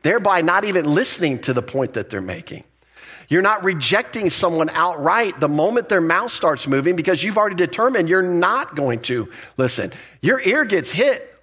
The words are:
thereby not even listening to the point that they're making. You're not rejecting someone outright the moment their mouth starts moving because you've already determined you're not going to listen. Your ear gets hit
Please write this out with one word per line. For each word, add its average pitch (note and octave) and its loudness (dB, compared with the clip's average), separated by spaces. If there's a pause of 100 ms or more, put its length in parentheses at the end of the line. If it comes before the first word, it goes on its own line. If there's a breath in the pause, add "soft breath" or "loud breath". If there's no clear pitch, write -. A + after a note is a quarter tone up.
thereby F#3+ 2
not F3+ 2
even F#3 0
listening D3 0
to C3 -2
the B2 0
point C3 -4
that G#2+ -8
they're G2+ -8
making. F#2 -12 (640 loud breath)
You're E3+ 2
not G3+ 2
rejecting F#3+ 0
someone D#3+ 2
outright E3+ 0
the D3 2
moment F#3 0
their F#3+ 4
mouth F3+ 2
starts D3 0
moving C#3 2
because E3 0
you've G#3 0
already G#3 0
determined F3+ 0
you're F#3 2
not F3+ 0
going B2+ -2
to A#2+ -4 (280 loud breath)
listen. A2+ -2 (280 loud breath)
Your B3 2
ear C4 2
gets F#3+ 0
hit A#3 0